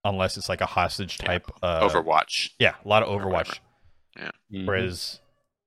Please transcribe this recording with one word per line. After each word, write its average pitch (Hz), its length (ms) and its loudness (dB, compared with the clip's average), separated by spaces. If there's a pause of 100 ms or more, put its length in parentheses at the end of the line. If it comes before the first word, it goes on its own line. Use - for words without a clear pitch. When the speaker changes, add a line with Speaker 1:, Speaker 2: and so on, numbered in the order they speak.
Speaker 1:
unless 95 340 0
it's, 98 120 -6
like, 92 120 -4
a 98 40 2
hostage 90 540 -2
Speaker 2:
Yeah. - 80 -10
Speaker 1:
type." 90 240 -4 (100)
Uh, 87 260 2
Speaker 2:
Overwatch. 80 720 2
Speaker 1:
Yeah, 107 240 4
a - 40 -8
lot 107 160 6
of - 60 -2
Speaker 2:
Or 101 120 -2
Speaker 1:
Overwatch. 95 100 -6
Speaker 2:
whatever. 85 240 -2 (600)
Yeah. - 140 -10 (200)
Speaker 3:
Mm-hmm. 95 160 -8
Speaker 1:
Whereas 92 520 -4 (480)